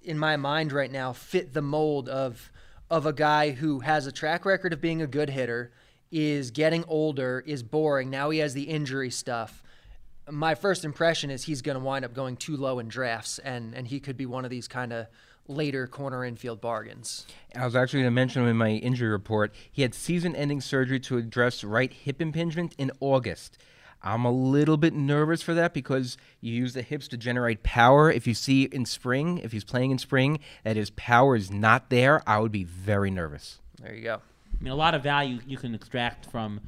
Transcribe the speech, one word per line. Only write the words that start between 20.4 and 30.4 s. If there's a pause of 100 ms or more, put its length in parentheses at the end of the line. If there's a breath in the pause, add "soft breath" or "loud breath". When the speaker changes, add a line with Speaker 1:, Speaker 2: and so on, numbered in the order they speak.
Speaker 2:
surgery
to
address
right
hip
impingement
in
August. (460 soft breath)
I'm
a
little
bit
nervous
for
that
because (240 soft breath)
you
use
the
hips
to
generate
power.
If
you
see
in
spring,
if
he's
playing
in
spring, (220 loud breath)